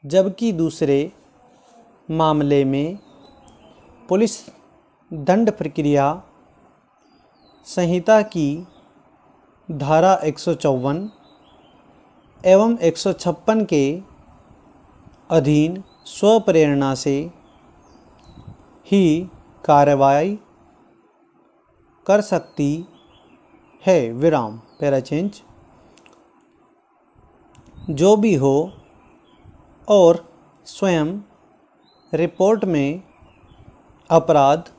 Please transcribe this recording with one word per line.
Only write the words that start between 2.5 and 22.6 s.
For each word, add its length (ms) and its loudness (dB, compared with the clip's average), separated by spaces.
में 340 -4
पुलिस 260 0
दंड 420 0
प्रक्रिया 540 -2
संहिता 600 0
की 220 -4
धारा 460 2
एक 140 -4
सौ 180 -4
चौवन 520 -4
एवं 360 4
एक 180 0
सौ 160 -4
छप्पन 500 -4
के 180 0
अधीन 520 0
स्वप्रेरणा 880 2
से 220 -4
ही 420 0
कार्रवाई 720 2
कर 160 2
सकती 500 -4